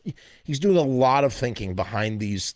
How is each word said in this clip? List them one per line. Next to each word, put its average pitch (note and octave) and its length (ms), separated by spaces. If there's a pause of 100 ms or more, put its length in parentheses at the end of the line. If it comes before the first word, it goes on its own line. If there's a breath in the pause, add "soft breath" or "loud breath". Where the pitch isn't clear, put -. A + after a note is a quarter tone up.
(420 soft breath)
he's C#3+ 160
doing F#3 180
a E3+ 60
lot C3 400
of C#3 100
thinking G#2+ 420
behind G#2+ 440
these, G2+ 380